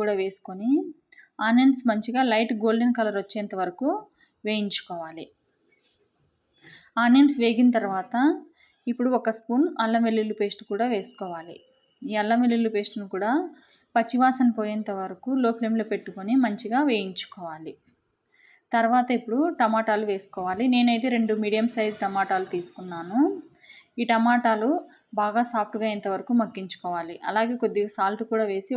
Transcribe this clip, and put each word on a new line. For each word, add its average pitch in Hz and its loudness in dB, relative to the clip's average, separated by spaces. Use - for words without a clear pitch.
కూడా 208 0
వేసుకొని 190 -6
ఆనియన్స్ 254 6
మంచిగా 233 0
లైట్ 226 2
గోల్డెన్ 226 2
కలర్ 214 0
వచ్చేంత 208 -6
వరకు 254 -4
వేయించుకోవాలి. 180 -4
ఆనియన్స్ 277 8
వేగిన 240 6
తర్వాత 190 -4
ఇప్పుడు 240 -2
ఒక 226 -4
స్పూన్ 262 0
అల్లం 226 2
వెల్లుల్లి 220 0
పేస్ట్ 202 -4
కూడా 220 0
వేసుకోవాలి. 175 -8
ఈ 196 -8
అల్లం 214 2
వెల్లుల్లి 233 2
పేస్ట్ను 208 -6
కూడా 202 -2
పచ్చివాసన 254 2
పోయేంత 214 -4
వరకు 190 -8
లో 233 4
ఫ్లేమ్లో 226 -2
పెట్టుకొని 196 -4
మంచిగా 214 -2
వేయించుకోవాలి. 180 -6
తర్వాత 240 2
ఇప్పుడు 226 -4
టమాటాలు 220 2
వేసుకోవాలి. 190 -4
నేనైతే 240 4
రెండు 220 2
మీడియం 214 2
సైజ్ 214 -2
టమాటాలు 190 0
తీసుకున్నాను. 175 -6
ఈ 233 -2
టమాటాలు 233 2
బాగా 208 0
సాఫ్ట్గా 220 -2
అయ్యేంత 208 -6
వరకు - -6
మగ్గించుకోవాలి. 175 -8
అలాగే 226 0
కొద్దిగా 208 0
సాల్ట్ 214 -2
కూడా 220 2
వేసి 196 -6